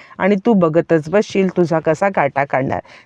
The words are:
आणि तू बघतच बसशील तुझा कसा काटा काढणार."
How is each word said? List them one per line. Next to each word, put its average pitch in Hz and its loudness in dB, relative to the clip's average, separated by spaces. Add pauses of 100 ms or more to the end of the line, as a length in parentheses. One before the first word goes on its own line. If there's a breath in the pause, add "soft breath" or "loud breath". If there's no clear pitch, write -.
(180 loud breath)
आणि 190 2 (100)
तू 240 4
बघतच 165 2
बसशील 196 0 (100)
तुझा 165 0
कसा 160 -2
काटा 143 -2
काढणार." 135 -4 (260 loud breath)